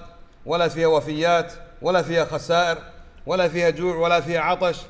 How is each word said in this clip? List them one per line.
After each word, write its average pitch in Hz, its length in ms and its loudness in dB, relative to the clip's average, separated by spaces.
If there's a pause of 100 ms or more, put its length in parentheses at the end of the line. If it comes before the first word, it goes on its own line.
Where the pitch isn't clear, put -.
(460)
ولا 165 220 0
فيها 160 200 0
وفيات 160 680 2 (280)
ولا 175 200 2
فيها 156 240 0
خسائر 165 520 0 (480)
ولا 180 220 0
فيها 170 220 2
جوع 165 260 -2
ولا 170 260 2
فيها 160 200 -2
عطش 175 360 0 (120)